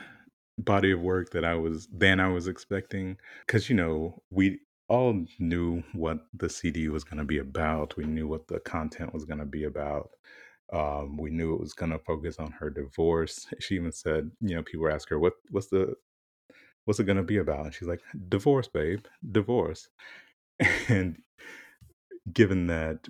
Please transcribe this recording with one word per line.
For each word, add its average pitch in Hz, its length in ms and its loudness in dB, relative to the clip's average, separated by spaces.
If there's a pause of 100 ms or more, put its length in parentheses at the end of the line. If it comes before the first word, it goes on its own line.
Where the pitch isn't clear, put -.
(580)
body 98 340 4
of 87 100 2
work 90 300 0
that 85 140 0
I 85 100 2
was, 82 360 -2
than 95 280 6
I 95 100 4
was 90 180 0
expecting. 95 680 -6 (300)
'Cause, - 220 2
you 127 60 4
know, 82 540 0
we 95 320 4 (260)
all 113 380 4 (140)
knew 85 420 0 (120)
what 80 400 -2
the 87 160 -2
C - 220 -4
D 78 180 -2
was 76 140 -4
gonna 76 220 -6
be 73 120 0
about. 76 600 -2
We 78 80 -4
knew 78 220 -2
what 78 200 -6
the 85 120 -4
content 80 540 -6
was 78 120 -8
gonna 76 200 -8
be 73 200 -6
about. 73 460 -6 (600)
Um, 73 440 -2
we 76 120 -4
knew 80 240 -2
it 82 60 -2
was 80 140 -8
gonna 80 260 -4
focus 80 400 -6
on 78 140 -8
her 76 160 -8
divorce. 80 760 0 (140)
She - 160 -4
even 85 160 -2
said, 78 480 -2
you 95 160 0
know, 82 80 -2
people 80 260 -2
ask 76 200 -4
her, 78 100 0
"What, 87 140 4 (160)
what's 98 180 -2
the, - 280 2 (880)
what's 104 140 2
it 104 60 2
gonna 95 180 2
be 101 140 0
about?" 78 280 -2
And 76 80 -10
she's 87 140 -10
like, 87 140 -4 (280)
"Divorce, 123 380 4
babe, 85 380 -2 (260)
divorce." 101 580 0 (680)
<laughs> - 300 2
And 92 320 2 (1120)
given 95 340 6
that, 80 420 -2